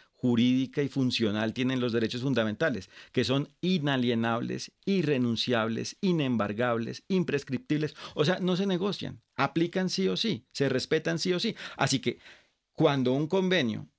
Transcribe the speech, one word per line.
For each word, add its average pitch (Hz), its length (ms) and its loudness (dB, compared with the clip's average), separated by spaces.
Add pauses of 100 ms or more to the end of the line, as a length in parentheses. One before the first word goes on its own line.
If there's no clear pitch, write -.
(140)
jurídica 127 680 2
y 139 60 -2
funcional 110 640 0
tienen 131 240 0
los 120 140 -2
derechos 117 300 0
fundamentales? 117 680 0 (220)
Que 131 100 2
son 131 260 0 (120)
inalienables, 123 1120 0 (120)
irrenunciables, 120 1160 0
inembargables, 120 1080 0
imprescriptibles. 147 880 -2 (200)
O 147 100 0
sea, 180 160 0
no 180 160 2
se 196 100 0
negocian, 170 540 -4 (160)
aplican 170 540 0
sí 185 180 0
o 185 80 -2
sí, 170 340 -4
se 139 180 0
respetan 156 520 0
sí 180 120 0
o 180 60 0
sí. 208 160 -2 (220)
Así 135 240 2
que - 180 -4 (560)
cuando 139 380 2
un 147 140 0
convenio 156 640 0 (100)